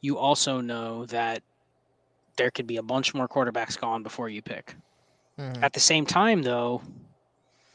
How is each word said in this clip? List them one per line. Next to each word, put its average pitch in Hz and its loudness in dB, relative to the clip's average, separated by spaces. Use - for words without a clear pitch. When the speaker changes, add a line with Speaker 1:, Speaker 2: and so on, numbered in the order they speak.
Speaker 1:
you 143 -2
also 135 2
know 117 -6
that 117 -2
there 123 2
could 123 -8
be 117 -4
a 110 -6
bunch 127 0
more 127 -2
quarterbacks 120 -2
gone 117 -4
before 113 -8
you 107 -8
pick. - -14
Speaker 2:
Mm-hmm. 127 -4
Speaker 1:
At 143 2
the - -4
same 156 6
time, 196 6
though, 120 0